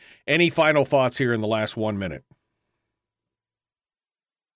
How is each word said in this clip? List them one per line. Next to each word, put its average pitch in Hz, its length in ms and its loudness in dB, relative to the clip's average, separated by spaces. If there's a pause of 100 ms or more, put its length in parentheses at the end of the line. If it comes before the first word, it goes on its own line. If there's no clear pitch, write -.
(260)
Any 165 240 2
final 151 340 2
thoughts 131 340 0
here 123 140 0
in 113 80 0
the 107 80 -4
last 107 280 -2
one 107 220 -4
minute? 80 240 -6 (2250)